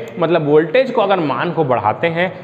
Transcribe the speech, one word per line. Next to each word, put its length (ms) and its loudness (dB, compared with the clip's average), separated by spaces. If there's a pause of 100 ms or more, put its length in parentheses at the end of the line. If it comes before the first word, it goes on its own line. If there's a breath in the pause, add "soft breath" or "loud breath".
(180)
मतलब 280 0
voltage 440 4
को 120 0
अगर 180 0
मान 320 -2
को 120 -2
बढ़ाते 440 0
हैं 180 0 (180 loud breath)